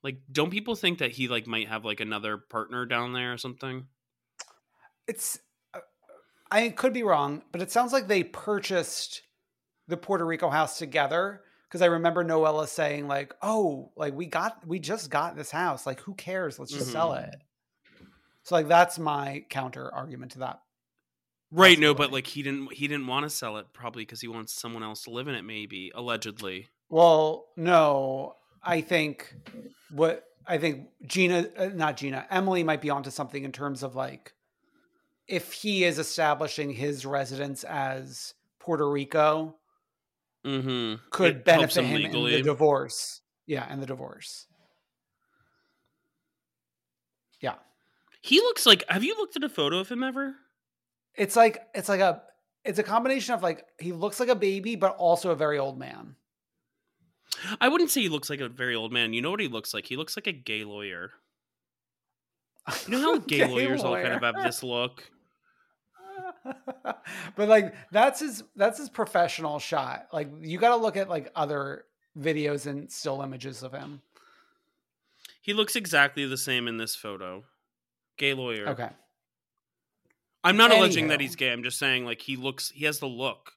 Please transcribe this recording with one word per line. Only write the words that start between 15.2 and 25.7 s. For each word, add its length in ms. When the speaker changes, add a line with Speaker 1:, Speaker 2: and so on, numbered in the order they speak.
Speaker 2:
this 160
house. 340
Like, 140
who 160
cares? 440
Let's 120
just 200
sell 200
Speaker 1:
Mm-hmm. 180
Speaker 2:
it." 60
So, 120
like, 140
that's 280
my 520
counter 440
argument 400
to 60
that 220
Speaker 1:
Right, 280
no, 140
but, 160
Speaker 2:
possibility. 60
Speaker 1:
like, 120
he 160
didn't, 300
he 140
didn't 200
wanna 220
sell 280
it 160
probably 320
'cause 160
he 80
wants 240
someone 300
else 200
to 80
live 160
in 80
it, 80
maybe, 520